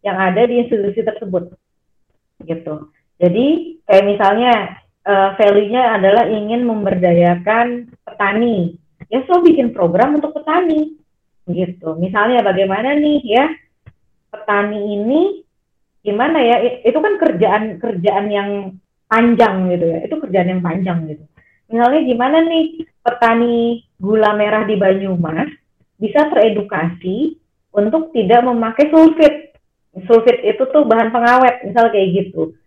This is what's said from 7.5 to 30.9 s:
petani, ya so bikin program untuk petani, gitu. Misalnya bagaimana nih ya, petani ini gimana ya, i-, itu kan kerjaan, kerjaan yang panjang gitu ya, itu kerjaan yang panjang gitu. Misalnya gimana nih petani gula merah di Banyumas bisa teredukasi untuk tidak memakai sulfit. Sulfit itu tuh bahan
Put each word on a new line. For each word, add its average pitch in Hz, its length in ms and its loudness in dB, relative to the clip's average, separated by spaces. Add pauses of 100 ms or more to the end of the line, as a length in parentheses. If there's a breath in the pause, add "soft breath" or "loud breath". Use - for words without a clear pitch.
petani, 202 720 -2 (320)
ya 247 160 -2
so 349 160 2
bikin 269 320 4
program 208 400 2
untuk 302 160 -2
petani, 311 640 -2 (560)
gitu. 170 480 -6
Misalnya 208 400 0
bagaimana 196 560 0
nih 294 320 0
ya, 254 240 2 (800)
petani 208 480 -4 (160)
ini 302 480 -2 (640)
gimana 269 320 -2
ya, 233 240 2
i-, - 240 -4
itu 311 160 0
kan 415 160 -2
kerjaan, 208 640 -2
kerjaan 202 480 -4
yang 202 480 -6 (320)
panjang 220 640 2
gitu 170 160 0
ya, 165 160 -4
itu 311 160 -6
kerjaan 185 320 0
yang 180 80 -4
panjang 180 480 -4
gitu. 151 120 -14 (440)
Misalnya 240 400 2
gimana 254 300 0 (100)
nih 320 400 -4 (160)
petani 233 800 0 (160)
gula 208 360 2
merah 208 280 0
di 208 160 -2
Banyumas 190 720 -2 (480)
bisa 294 320 0
teredukasi 202 1040 -2 (400)
untuk 226 400 -2
tidak 226 280 4
memakai 240 440 0
sulfit. 320 640 4 (560)
Sulfit 226 400 4
itu 214 240 0
tuh 294 160 4
bahan 226 240 2